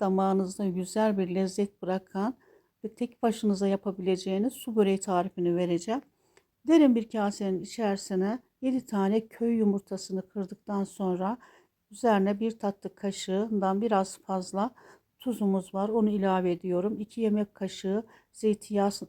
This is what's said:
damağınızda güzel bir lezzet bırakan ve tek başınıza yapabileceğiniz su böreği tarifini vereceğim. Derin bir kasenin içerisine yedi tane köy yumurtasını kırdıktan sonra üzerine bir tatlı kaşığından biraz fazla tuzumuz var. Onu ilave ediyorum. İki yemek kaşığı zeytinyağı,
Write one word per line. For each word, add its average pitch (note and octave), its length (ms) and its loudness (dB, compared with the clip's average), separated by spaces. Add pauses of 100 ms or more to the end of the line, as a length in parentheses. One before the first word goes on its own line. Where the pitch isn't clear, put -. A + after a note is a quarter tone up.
damağınızda F#3+ 680 0
güzel G3 500 0
bir F3+ 160 -2
lezzet F#3+ 480 -2
bırakan F#3+ 540 -4 (480)
ve G#3+ 100 -10
tek - 280 -6
başınıza G#3+ 440 2
yapabileceğiniz F#3+ 880 0
su - 240 -10
böreği G3 240 4
tarifini F3 560 0
vereceğim. F3+ 460 0 (640)
Derin D4+ 260 8
bir A3+ 160 -2
kasenin G3+ 520 -2
içerisine G3 760 -2 (240)
yedi B3+ 240 0
tane G#3 420 2
köy A#3 260 -2
yumurtasını G3 760 0
kırdıktan G3 560 -6
sonra F#3+ 540 -2 (520)
üzerine G3+ 500 2
bir A3+ 180 -4
tatlı G3+ 360 -6
kaşığından G3 840 -2
biraz G#3 380 0
fazla F#3+ 560 -4 (460)
tuzumuz G3 540 -2
var. G3 140 -2
Onu A3 220 2
ilave F#3+ 420 2
ediyorum. F3+ 480 -2
İki G#3+ 200 -10
yemek G#3 340 0
kaşığı G3 480 -4 (300)
zeytinyağı, G#3 580 0 (180)